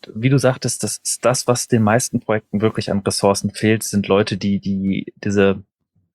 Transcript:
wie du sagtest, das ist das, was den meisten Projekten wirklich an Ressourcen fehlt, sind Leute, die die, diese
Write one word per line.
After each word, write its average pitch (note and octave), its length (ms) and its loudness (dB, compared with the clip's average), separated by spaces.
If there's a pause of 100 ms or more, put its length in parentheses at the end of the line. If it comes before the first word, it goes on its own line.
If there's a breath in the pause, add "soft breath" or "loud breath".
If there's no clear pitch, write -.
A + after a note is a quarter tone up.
(140)
wie A2+ 140 0
du C3+ 100 4
sagtest, B2 460 0
das - 180 -6
ist - 220 -4
das, - 240 0
was B2 200 0
den A2+ 140 4
meisten A2+ 380 2
Projekten G#2+ 400 -4
wirklich G#2+ 320 0
an G2 80 -2
Ressourcen G2 500 0
fehlt, G#2+ 320 0
sind G2+ 260 -2
Leute, G#2 280 2
die G2+ 240 -2
die, G2 560 -4
diese G2 460 2 (520)